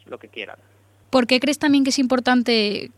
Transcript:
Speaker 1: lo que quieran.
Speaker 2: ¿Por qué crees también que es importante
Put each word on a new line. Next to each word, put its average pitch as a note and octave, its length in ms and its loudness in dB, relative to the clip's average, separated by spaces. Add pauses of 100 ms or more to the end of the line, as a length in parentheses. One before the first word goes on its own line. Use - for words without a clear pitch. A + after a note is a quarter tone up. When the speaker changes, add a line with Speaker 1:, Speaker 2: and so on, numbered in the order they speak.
Speaker 1:
lo - 140 -16
que G#2+ 80 -20
quieran. G2+ 320 -14 (500)
Speaker 2:
¿Por B3+ 160 2
qué B3+ 140 0
crees C#4 180 -2
también C#4+ 260 2
que C4+ 60 0
es - 80 -2
importante A#3+ 1000 0